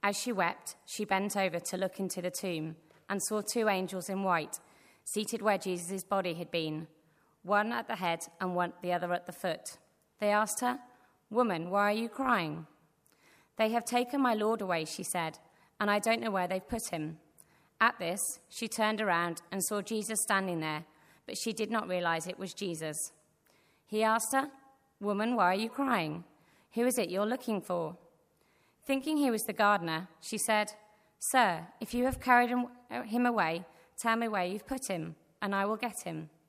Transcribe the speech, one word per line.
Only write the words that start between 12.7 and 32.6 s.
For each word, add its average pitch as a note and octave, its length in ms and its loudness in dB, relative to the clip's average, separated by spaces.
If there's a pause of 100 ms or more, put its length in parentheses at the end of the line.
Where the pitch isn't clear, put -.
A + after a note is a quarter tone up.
"They A3 100 4
have A#3 160 0
taken B3 360 0
my B3 140 6
Lord G#3+ 260 2
away," E3+ 260 0
she - 180 -8
said, D#3+ 340 -2 (400)
"and G#3 100 2
I G#3 120 4
don't A3+ 200 2
know A3+ 120 -2
where F3+ 160 0
they've F#3+ 200 -4
put A3+ 200 -4
him." D#3+ 300 -6 (600)
At A3+ 200 4
this, F#3 480 -4
she - 180 -8
turned G#3+ 340 0
around E3+ 420 2 (100)
and F#3+ 120 -2
saw G#3 160 -2
Jesus G#3+ 400 -2
standing F#3+ 380 0
there, D#3 260 -4 (420)
but - 120 -8
she A3+ 140 -2
did G#3+ 180 -2
not A3 180 -2
realize E3+ 380 0
it F3 140 -8
was F#3+ 120 -8
Jesus. D#3+ 600 -6 (760)
He G#3+ 180 0
asked A3+ 280 2
her, C4+ 200 0 (480)
"Woman, G#3 340 0
why G3+ 120 6
are F#3+ 140 4
you A3+ 80 0
crying? F#3 540 0 (520)
Who A#3 120 2
is B3+ 100 2
it G#3+ 140 0
you're G3 160 0
looking A3+ 340 -2
for?" F3 360 -4 (920)
Thinking C#4 300 0
he C#4+ 160 4
was A3 100 0
the A3 100 -4
gardener, F#3 540 2 (140)
she - 180 -6
said, G#3+ 360 0 (440)
"Sir, F3+ 480 2 (140)
if A3 120 -8
you B3 120 2
have B3+ 160 0
carried B3 300 6
him, B3 180 0 (200)